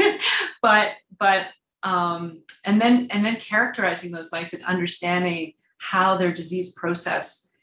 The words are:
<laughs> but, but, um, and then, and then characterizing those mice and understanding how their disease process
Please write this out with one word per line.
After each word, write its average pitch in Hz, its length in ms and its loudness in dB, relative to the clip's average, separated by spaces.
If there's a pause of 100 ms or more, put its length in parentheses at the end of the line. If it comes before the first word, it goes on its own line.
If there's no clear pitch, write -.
(300)
<laughs> - 320 -2
but, 208 260 6 (280)
but, 190 300 2 (380)
um, 170 580 -2 (220)
and 208 160 4
then, 247 320 6
and 202 120 2
then 226 120 0
characterizing 196 760 -2
those 165 220 -10
mice 170 200 -6
and 165 120 -10
understanding 175 880 -2 (260)
how 190 380 2
their 180 160 2
disease 175 400 -6
process - 800 -6 (100)